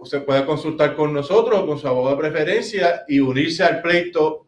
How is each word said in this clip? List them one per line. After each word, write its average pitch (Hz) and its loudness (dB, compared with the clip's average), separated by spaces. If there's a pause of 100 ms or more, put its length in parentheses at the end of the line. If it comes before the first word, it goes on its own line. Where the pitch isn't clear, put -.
se 143 -6
puede 139 0
consultar 151 -2
con 151 -2
nosotros, 196 2
con 143 -4
su 143 -6
abogado 127 0
de 151 -2
preferencia, 175 -2
y 139 2
unirse 147 0
al 165 2
pleito 170 0